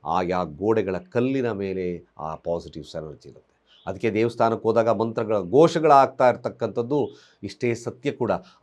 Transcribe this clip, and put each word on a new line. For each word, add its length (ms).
ಆಯಾ 380
ಗೋಡೆಗಳ 560
ಕಲ್ಲಿನ 520
ಮೇಲೆ 560
ಆ 160
ಪಾಸಿಟಿವ್ಸ್ 640
ಎನರ್ಜಿ 320
ಇರುತ್ತೆ. 260
ಅದಕ್ಕೆ 280
ದೇವಸ್ಥಾನಕ್ಕೆ 540
ಹೋದಾಗ 200
ಮಂತ್ರಗಳ 500
ಘೋಷಗಳಾಗ್ತಾ 880
ಇರ್ತಕ್ಕಂಥದ್ದು 880
ಇಷ್ಟೇ 320
ಸತ್ಯ 380
ಕೂಡ. 200